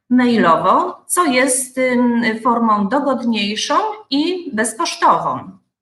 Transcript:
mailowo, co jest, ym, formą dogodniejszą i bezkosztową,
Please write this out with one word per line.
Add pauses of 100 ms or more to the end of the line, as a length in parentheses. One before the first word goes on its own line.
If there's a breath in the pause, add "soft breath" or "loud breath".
(100)
mailowo,
co
jest,
ym, (200)
formą
dogodniejszą (360)
i
bezkosztową, (240)